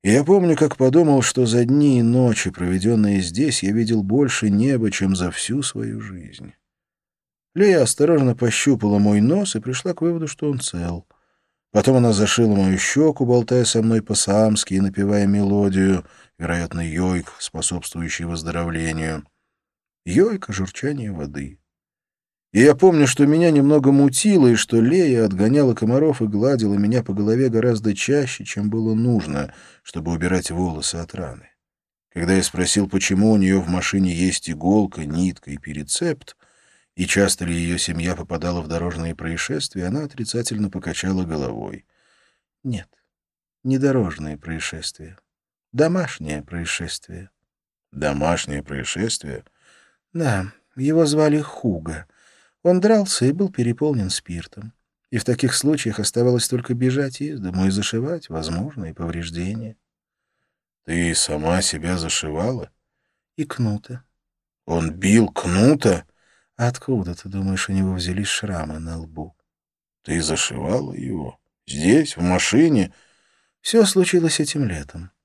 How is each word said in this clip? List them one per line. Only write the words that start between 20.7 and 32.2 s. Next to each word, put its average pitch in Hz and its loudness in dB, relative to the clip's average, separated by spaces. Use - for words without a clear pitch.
воды. 71 -12
И 101 4
я 143 10
помню, 156 6
что 139 4
меня 160 4
немного 143 6
мутило, 143 6
и 120 8
что 113 2
Лея 127 4
отгоняла 113 2
комаров 127 2
и 110 0
гладила 107 0
меня 107 2
по 101 -6
голове 110 2
гораздо 110 0
чаще, 135 -2
чем 104 -4
было 110 -2
нужно, 90 0
чтобы 85 -8
убирать 87 -2
волосы 85 -4
от 85 -10
раны. - -14
Когда 85 -2